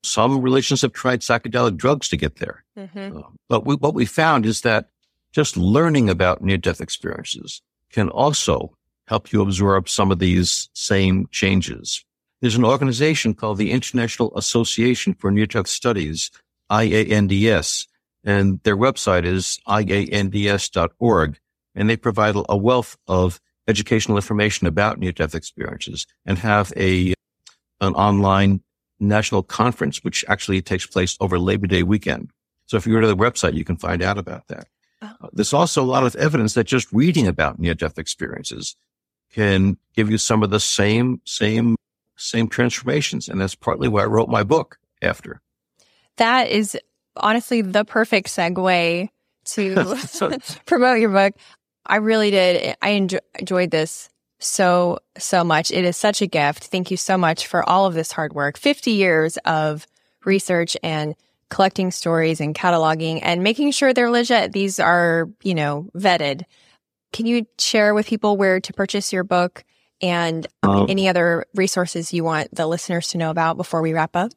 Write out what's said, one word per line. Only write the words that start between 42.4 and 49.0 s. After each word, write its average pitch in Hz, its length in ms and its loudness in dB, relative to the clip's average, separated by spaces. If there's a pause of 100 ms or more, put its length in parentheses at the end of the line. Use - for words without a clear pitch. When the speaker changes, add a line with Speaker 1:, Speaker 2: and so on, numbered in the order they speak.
Speaker 1:
transformations. 127 800 -2
And 95 100 -6
that's 95 160 -4
partly - 320 -2
why 104 140 2
I 104 60 0
wrote 110 200 2
my 113 160 2
book 143 340 0 (240)
after. - 400 -6 (760)
Speaker 2:
That 240 320 2
is 208 280 -2 (380)
honestly 226 460 0
the 202 240 0
perfect 220 420 0
segue 175 800 0 (380)